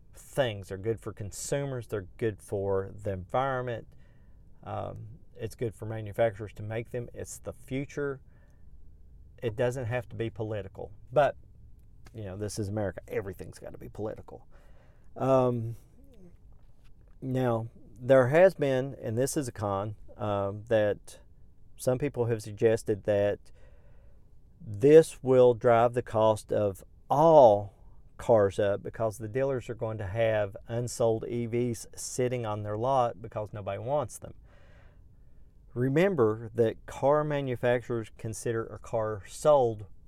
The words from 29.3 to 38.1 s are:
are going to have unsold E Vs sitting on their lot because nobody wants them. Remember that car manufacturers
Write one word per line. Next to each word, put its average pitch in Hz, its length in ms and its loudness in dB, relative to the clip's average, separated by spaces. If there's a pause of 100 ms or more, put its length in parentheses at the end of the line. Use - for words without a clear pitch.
are 117 40 -6
going 110 220 -6
to 104 100 -8
have 107 480 0 (140)
unsold 117 580 0
E 120 200 -4
Vs 120 480 -4
sitting 123 500 -4
on 107 180 -6
their 104 140 -6
lot 120 460 0
because 107 320 -8
nobody 98 240 -6
wants 127 400 -4
them. - 160 -16 (1400)
Remember 123 840 2
that 113 300 0
car 147 400 0
manufacturers 123 920 -2